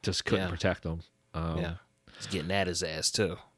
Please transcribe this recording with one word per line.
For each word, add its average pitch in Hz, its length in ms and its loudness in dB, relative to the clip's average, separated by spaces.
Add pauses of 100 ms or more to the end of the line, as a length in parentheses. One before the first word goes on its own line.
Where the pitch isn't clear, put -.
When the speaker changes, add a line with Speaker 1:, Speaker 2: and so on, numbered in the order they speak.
Speaker 1:
Just - 220 0
couldn't 95 200 4
Speaker 2:
Yeah. 87 60 -2
Speaker 1:
protect 90 340 0
him. 85 160 -2 (320)
Um, 82 260 0
Speaker 2:
Yeah. 82 140 0 (440)
He's - 100 -10
getting 87 240 -2
at 98 160 4
his 87 160 0
ass, 78 280 0
too. 90 260 2 (200)